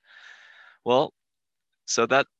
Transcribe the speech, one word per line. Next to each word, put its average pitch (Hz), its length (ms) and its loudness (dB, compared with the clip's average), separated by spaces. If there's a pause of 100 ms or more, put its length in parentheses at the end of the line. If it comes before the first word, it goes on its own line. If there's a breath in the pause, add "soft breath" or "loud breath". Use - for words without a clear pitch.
(840 loud breath)
Well, 127 280 0 (720)
so 117 220 -2
that 135 180 2 (140)